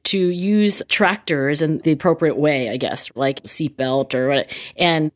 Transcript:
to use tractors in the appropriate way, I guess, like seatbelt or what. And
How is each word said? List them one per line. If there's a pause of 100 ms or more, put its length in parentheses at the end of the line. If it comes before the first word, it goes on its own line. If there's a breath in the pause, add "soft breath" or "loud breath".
to
use
tractors
in
the
appropriate
way,
I
guess,
like
seatbelt
or
what. (180 loud breath)
And